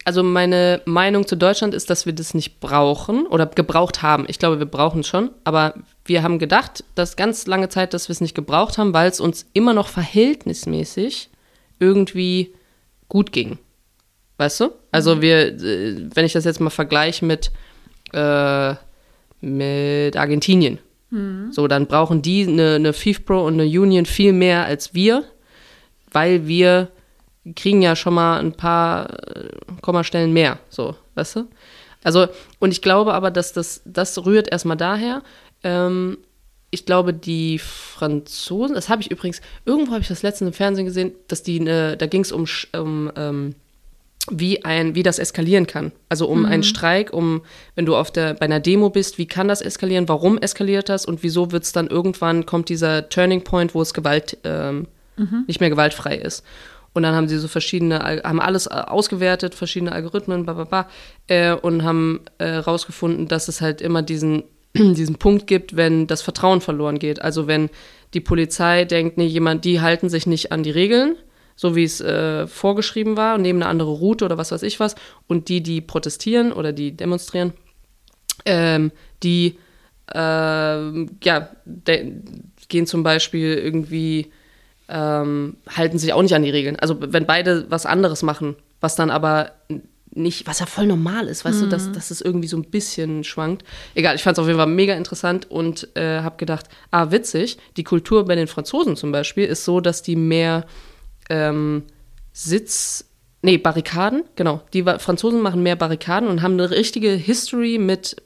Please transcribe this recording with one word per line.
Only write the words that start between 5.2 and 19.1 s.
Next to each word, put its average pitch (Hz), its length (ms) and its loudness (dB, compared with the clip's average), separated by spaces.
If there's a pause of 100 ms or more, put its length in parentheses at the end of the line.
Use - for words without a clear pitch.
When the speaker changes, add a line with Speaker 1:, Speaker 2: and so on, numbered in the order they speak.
Speaker 1:
aber 156 300 2 (300)
wir 170 180 2
haben 170 160 0
gedacht, 160 460 0 (100)
dass 175 220 -2
ganz 226 300 -2
lange 190 220 0
Zeit, 185 240 -2
dass 175 160 -6
wir 175 40 -6
es - 80 -6
nicht 165 140 -4
gebraucht 160 440 0
haben, 202 160 2
weil 165 160 6
es 180 100 -4
uns - 320 -2
immer 226 220 4
noch 202 140 2
verhältnismäßig 185 1400 -2 (500)
irgendwie 185 760 2 (560)
gut 202 240 2
ging. - 240 -4 (800)
Weißt 147 240 -2
du? 233 100 2 (200)
Also 160 260 4
Speaker 2:
Mhm. 151 60 0
Speaker 1:
wir, 160 240 6
äh, 92 680 -4
wenn 160 120 4
ich 156 80 -2
das 160 100 0
jetzt 170 160 -2
mal 160 100 2
vergleiche 151 540 -2
mit, 160 260 0 (600)
äh, 143 600 0 (680)